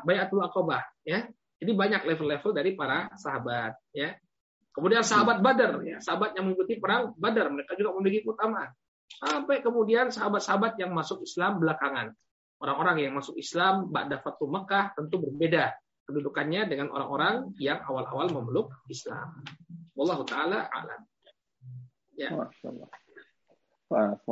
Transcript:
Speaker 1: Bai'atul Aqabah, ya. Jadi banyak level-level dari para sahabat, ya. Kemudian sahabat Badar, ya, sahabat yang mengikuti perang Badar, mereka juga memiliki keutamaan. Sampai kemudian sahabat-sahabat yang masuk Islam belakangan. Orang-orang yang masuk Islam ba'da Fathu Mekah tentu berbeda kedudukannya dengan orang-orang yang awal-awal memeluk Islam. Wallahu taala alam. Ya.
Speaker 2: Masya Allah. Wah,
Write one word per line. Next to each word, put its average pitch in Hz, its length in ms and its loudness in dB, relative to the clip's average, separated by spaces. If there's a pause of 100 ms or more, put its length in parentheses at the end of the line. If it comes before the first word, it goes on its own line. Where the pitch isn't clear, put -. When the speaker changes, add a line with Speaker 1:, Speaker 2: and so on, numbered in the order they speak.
Speaker 1:
Bai'atul 190 320 2
Aqabah, 170 440 0 (200)
ya. 202 240 -2 (320)
Jadi 208 160 0
banyak 196 320 2
level-level 156 480 0
dari 180 160 2
para 156 480 -2
sahabat, 120 560 -4 (160)
ya. 151 240 -6 (560)
Kemudian 208 320 4
sahabat 214 400 6
Badar, 247 400 6
ya, - 160 -8
sahabat 180 400 -2
yang 190 80 0
mengikuti 190 320 0
perang 220 400 0
Badar, 202 320 2
mereka 143 240 -6
juga 202 240 0
memiliki 196 240 2
keutamaan. 214 480 -2 (480)
Sampai 285 400 0
kemudian 233 560 4
sahabat-sahabat 208 640 0
yang 180 160 -2
masuk 165 320 -2
Islam 185 320 0
belakangan. 139 560 0 (480)
Orang-orang 151 400 2
yang 135 120 -2
masuk 139 200 -6
Islam 180 560 0
ba'da 143 320 -2
Fathu - 240 -4
Mekah 196 480 0
tentu 151 240 -4
berbeda 147 560 2 (320)
kedudukannya 147 640 -2
dengan 139 240 -4
orang-orang 147 640 -2
yang 139 240 -2
awal-awal 135 480 -2
memeluk 120 400 -2 (160)
Islam. - 560 -12 (560)
Wallahu 147 240 0
taala 156 480 -2
alam. - 320 -8 (1120)
Ya. 139 160 -6
Speaker 2:
Masya - 400 -8
Allah. - 180 -14 (1000)
Wah, 104 240 4 (180)